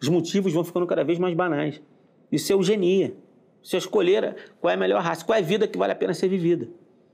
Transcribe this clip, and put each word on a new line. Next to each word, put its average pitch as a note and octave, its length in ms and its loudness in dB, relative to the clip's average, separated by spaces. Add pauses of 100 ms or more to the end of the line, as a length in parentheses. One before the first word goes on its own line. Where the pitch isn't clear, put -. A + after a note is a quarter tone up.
os - 60 -4
motivos F3 460 0
vão E3+ 100 0
ficando F3 240 -2
cada D#3+ 160 0
vez E3+ 160 0
mais F3+ 160 0
banais. D#3 460 -2 (500)
Isso D#3 220 0
é - 20 6
eugenia. F#3+ 580 2 (480)
Isso - 140 -4
é F3+ 40 -2
escolher G3 560 0 (260)
qual E3+ 100 2
é F#3 40 0
a - 20 -2
melhor F#3+ 240 0
raça, E3 240 -4
qual A3 100 2
é A3 60 4
a - 20 -2
vida F#3+ 240 0
que - 100 -8
vale F#3+ 140 0
a F#3+ 40 -2
pena F#3 180 -2
ser F#3 160 0
vivida. E3+ 400 0 (440)